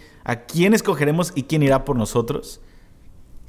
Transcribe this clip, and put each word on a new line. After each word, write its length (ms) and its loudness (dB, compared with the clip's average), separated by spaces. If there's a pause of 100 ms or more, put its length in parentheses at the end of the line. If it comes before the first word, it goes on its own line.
(220)
a 200 -4
quién 320 2
escogeremos 600 0
y 100 -4
quién 180 0
irá 240 4
por 100 0
nosotros?". 640 -2 (880)